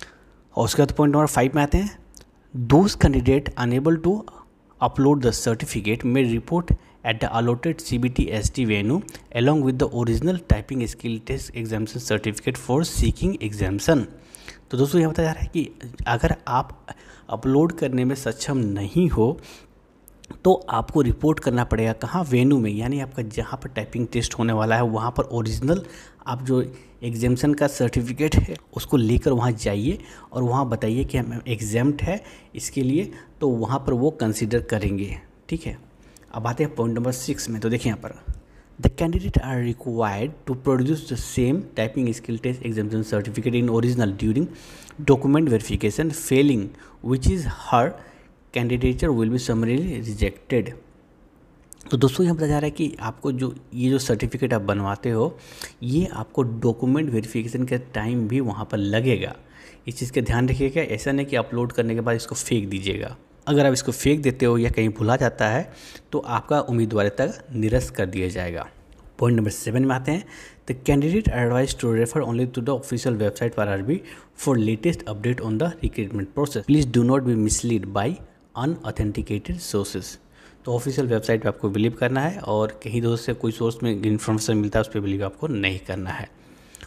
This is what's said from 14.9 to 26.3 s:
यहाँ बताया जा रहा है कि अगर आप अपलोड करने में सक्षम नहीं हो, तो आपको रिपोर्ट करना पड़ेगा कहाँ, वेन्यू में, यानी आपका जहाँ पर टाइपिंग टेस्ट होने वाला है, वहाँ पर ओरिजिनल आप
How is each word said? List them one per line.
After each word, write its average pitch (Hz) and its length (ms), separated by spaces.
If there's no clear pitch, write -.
यहाँ 160 120
बताया 160 160
जा 156 40
रहा - 100
है - 120
कि 160 160
अगर 120 300
आप - 380
अपलोड 135 440
करने 127 320
में 131 100
सक्षम 135 420
नहीं 104 520
हो, 117 320
तो 185 260
आपको 117 300
रिपोर्ट 151 400
करना 123 240
पड़ेगा 113 280
कहाँ, 127 300
वेन्यू 131 360
में, 110 120
यानी 120 300
आपका 131 220
जहाँ 110 400
पर 127 60
टाइपिंग 117 380
टेस्ट - 280
होने 113 180
वाला 110 240
है, 120 60
वहाँ 113 280
पर 120 120
ओरिजिनल 117 640
आप 123 160